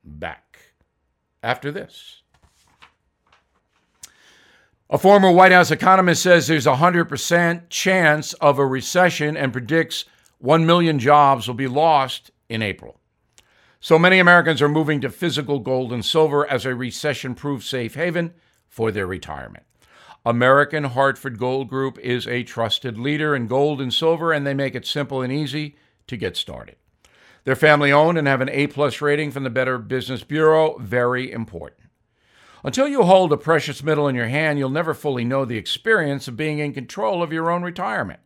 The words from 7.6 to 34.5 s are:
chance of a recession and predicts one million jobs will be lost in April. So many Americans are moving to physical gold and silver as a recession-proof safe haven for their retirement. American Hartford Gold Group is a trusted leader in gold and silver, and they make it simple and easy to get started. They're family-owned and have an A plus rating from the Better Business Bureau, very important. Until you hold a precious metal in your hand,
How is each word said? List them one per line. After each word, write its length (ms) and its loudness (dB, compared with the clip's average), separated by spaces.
chance 680 0
of 240 2
a 60 2
recession 720 0
and 160 -4
predicts 540 -4
one 260 2
million 340 4
jobs 480 4
will 80 -8
be 140 -6
lost 600 0
in 140 -6
April. 360 -10
So 200 2
many 220 6
Americans 420 6
are 60 2
moving 320 0
to 100 -6
physical 480 -4
gold 340 -4
and 120 -6
silver 440 2
as 160 -2
a 100 -4
recession-proof 880 -8
safe 320 -8
haven 360 -4
for 240 -4
their 160 -4
retirement. 560 -12
American 600 2
Hartford 520 -2
Gold 320 -4
Group 300 -6
is 300 -6
a 160 -6
trusted 520 -6
leader 380 -2
in 140 -4
gold 320 -2
and 120 -6
silver, 400 0
and 140 -2
they 80 -4
make 220 -4
it 100 -10
simple 340 -6
and 120 -6
easy 420 -6
to 100 -12
get 200 -8
started. 400 -12
They're 140 0
family-owned 600 4
and 100 0
have 120 2
an 100 -2
A 180 -2
plus 320 -2
rating 320 -2
from 100 -8
the 80 -6
Better 280 -2
Business 440 -8
Bureau, 560 2
very 540 -2
important. 560 -14
Until 240 -2
you 160 0
hold 300 6
a 40 2
precious 460 -2
metal 240 0
in 80 -2
your 140 -4
hand, 320 -2